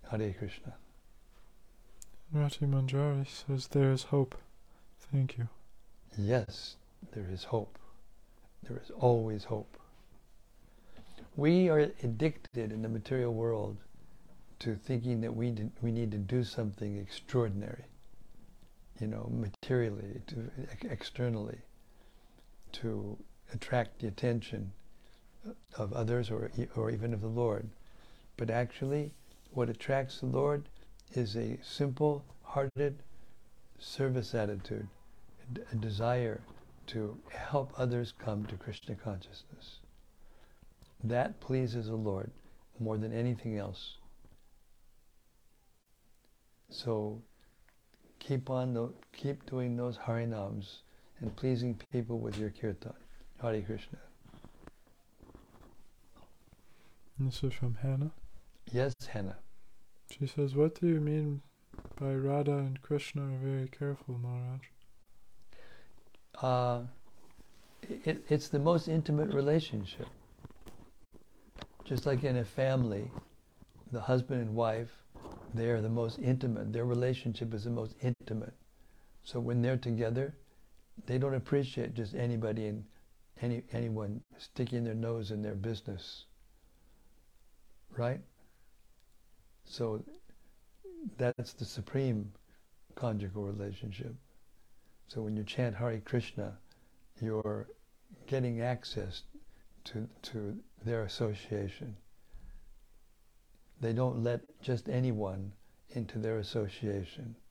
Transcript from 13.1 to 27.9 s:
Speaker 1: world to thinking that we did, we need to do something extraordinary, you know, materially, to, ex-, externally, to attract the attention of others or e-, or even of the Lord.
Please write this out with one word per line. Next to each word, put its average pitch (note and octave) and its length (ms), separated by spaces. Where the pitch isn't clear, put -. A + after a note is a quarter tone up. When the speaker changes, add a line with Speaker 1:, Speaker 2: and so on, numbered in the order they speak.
Speaker 1:
world A2 440
to A2+ 160
thinking A#2+ 460
that A2+ 120
we A#2 180
did, G#2+ 200
we A#2 120
need A#2 180
to G#2 60
do A#2 260
something G#2 540
extraordinary, G#2 880
you A2 80
know, A2 240
materially, G#2+ 960
to, A#2+ 240
ex-, - 140
externally, A2+ 760
to G#2 440
attract A#2 460
the A2+ 80
attention G#2 680
of G#2+ 160
others A#2 360
or A2 280
e-, B2 180
or A2+ 160
even A#2 220
of G2+ 80
the A2 60
Lord. A2 420